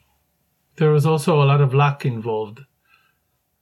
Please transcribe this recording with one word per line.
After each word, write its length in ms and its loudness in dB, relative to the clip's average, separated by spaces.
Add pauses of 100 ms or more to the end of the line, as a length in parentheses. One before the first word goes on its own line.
(800)
there 140 2
was 140 2
also 360 0
a 40 4
lot 160 2
of 120 2
luck 320 0
involved. 540 -6 (1040)